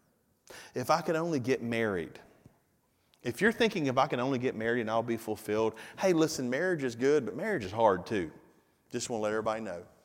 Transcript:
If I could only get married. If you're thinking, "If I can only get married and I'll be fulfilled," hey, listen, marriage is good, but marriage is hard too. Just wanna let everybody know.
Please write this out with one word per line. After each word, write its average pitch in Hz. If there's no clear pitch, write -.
If 127
I 160
could 165
only 160
get 123
married. 110
If 120
you're 220
thinking, 208
"If 127
I 135
can 135
only 127
get 123
married 117
and 107
I'll 113
be 117
fulfilled," 107
hey, 190
listen, 156
marriage 156
is 120
good, 135
but 101
marriage 180
is 92
hard 101
too. 90
Just 120
wanna 113
let 107
everybody 110
know. 90